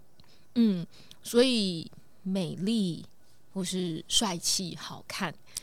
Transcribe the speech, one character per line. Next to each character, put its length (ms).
嗯， 320
所 220
以 480
美 320
丽 500
或 120
是 420
帅 320
气、 380
好 320
看， 260